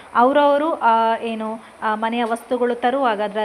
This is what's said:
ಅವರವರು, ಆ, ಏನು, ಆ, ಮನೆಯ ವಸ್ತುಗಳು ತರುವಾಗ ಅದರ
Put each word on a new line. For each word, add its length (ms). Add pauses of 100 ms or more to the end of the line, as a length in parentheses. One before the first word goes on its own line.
(160)
ಅವರವರು, 580
ಆ, 480
ಏನು, 420 (180)
ಆ, 140
ಮನೆಯ 280
ವಸ್ತುಗಳು 520
ತರುವಾಗ 460
ಅದರ 240